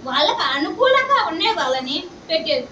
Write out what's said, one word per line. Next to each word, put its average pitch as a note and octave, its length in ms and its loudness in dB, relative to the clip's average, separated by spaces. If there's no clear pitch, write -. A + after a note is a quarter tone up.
వాళ్ళకి C#4 360 0
అనుకూలంగా C5 600 2
ఉండే F#4 200 0
వాళ్ళని C4 380 -2
పెట్టారు. D#4+ 420 0